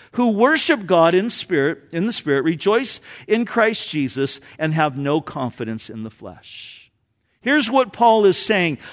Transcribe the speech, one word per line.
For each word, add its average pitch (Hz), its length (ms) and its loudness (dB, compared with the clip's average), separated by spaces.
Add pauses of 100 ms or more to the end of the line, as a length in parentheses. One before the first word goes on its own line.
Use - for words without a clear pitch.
(120)
"who 247 160 2
worship 233 580 2
God 170 280 6
in 196 140 2
spirit, 151 640 -2
in 170 140 -2
the 233 60 -4
spirit, 139 320 0
rejoice 196 560 0 (260)
in 226 180 0
Christ 220 440 0
Jesus, 135 520 -4 (180)
and 156 140 -2
have 156 240 0
no 143 240 0
confidence 120 720 -8
in 110 120 -10
the 110 80 -10
flesh." - 800 -20 (500)
Here's 254 300 0
what 254 220 2
Paul 220 320 4
is 190 120 4
saying. 175 420 0 (140)